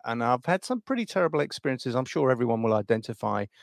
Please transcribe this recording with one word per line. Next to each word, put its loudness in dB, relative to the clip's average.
and -2
I've 2
had 0
some -4
pretty -4
terrible 0
experiences. -4
I'm 0
sure 2
everyone 2
will 4
identify 0